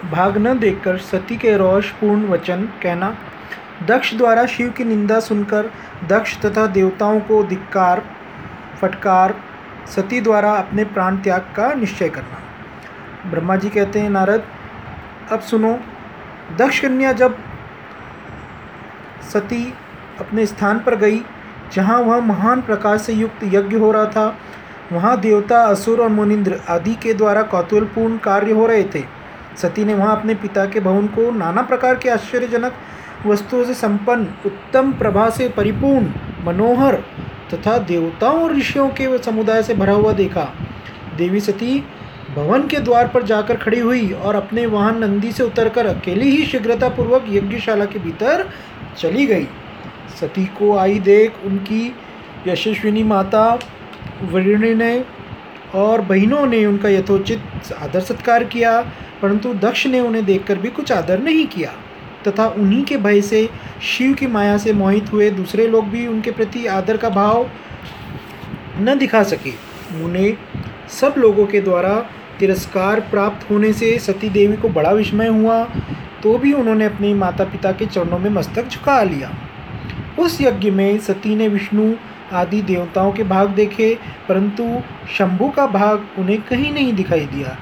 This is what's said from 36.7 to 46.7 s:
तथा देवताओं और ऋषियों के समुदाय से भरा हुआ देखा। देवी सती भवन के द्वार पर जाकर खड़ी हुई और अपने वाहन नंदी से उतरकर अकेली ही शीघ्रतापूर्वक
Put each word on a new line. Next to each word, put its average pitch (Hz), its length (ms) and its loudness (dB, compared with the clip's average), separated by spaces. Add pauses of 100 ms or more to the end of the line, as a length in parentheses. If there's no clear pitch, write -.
तथा 214 240 0
देवताओं 175 640 0
और 320 120 0
ऋषियों 277 340 2
के 262 300 0
समुदाय 220 440 2
से 220 120 0
भरा 196 180 2
हुआ 214 200 4
देखा। 180 420 -2 (600)
देवी 180 240 0
सती 233 440 -2 (520)
भवन 202 300 2
के 294 100 -2
द्वार 240 320 4
पर 247 140 2
जाकर 214 340 0
खड़ी 220 240 0
हुई 233 300 2
और 196 240 -2
अपने 214 320 -2
वाहन 214 320 2
नंदी 208 340 0
से 269 100 -2
उतरकर 226 440 2
अकेली 202 440 0
ही 294 160 4
शीघ्रतापूर्वक 240 800 2